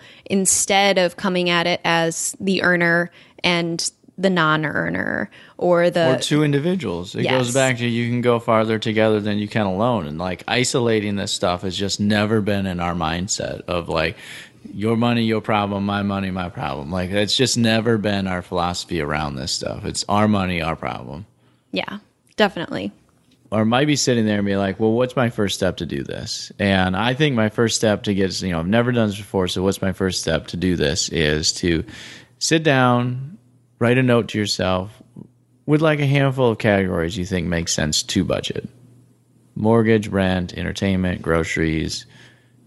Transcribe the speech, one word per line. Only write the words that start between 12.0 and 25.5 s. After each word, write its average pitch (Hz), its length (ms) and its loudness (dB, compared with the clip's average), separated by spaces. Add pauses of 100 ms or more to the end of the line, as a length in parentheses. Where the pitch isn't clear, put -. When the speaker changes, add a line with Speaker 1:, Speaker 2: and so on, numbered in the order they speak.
Speaker 2:
been 101 260 -2
in 87 120 -4
our 87 160 -2
mindset 87 720 -4
of, 85 220 -4
like, 80 280 -2 (540)
your 110 260 -2
money, 117 260 2
your 110 180 0
problem, 101 440 0
my 101 180 -2
money, 98 260 -2
my 92 200 -4
problem. 71 420 -8
Like, 90 200 -4
that's 101 240 0
just 123 220 2
never 113 400 2
been 101 300 -2
our 90 160 -2
philosophy 87 580 -4
around 76 340 -4
this 65 160 -6
stuff. - 340 -6
It's - 240 -6
our 104 180 2
money, 92 340 0
our 80 140 -4
problem. 69 500 -10 (460)
Speaker 1:
Yeah, 196 280 -6 (380)
definitely. 202 540 -2 (600)
Speaker 2:
Or 110 140 2
might 123 200 2
be 147 120 2
sitting 117 280 2
there 107 120 2
and 101 100 -2
be 98 80 0
like, 98 240 0
"Well, 110 140 4
what's 127 220 0
my 120 140 2
first 101 260 -2